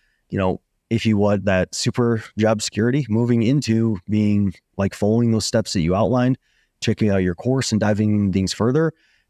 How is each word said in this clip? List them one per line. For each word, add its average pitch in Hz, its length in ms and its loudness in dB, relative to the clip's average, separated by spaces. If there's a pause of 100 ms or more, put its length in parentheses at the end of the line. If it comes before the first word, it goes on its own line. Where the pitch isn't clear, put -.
(300)
you 101 80 -6
know, 92 220 -2 (300)
if 113 160 0
you 110 120 2
want 101 280 2
that 92 300 0
super 117 480 -2 (140)
job 107 260 2
security, 123 460 -2
moving 117 340 0
into 113 560 0 (100)
being, 104 440 0 (220)
like, 98 200 -4
following 113 360 0
those 110 140 0
steps - 280 -2
that 98 80 0
you 82 120 0
outlined, 123 420 0 (460)
checking 107 300 0
out 98 60 2
your 90 180 0
course 131 360 -2
and 107 80 0
diving 104 540 0
things 95 200 0
further 151 400 0 (360)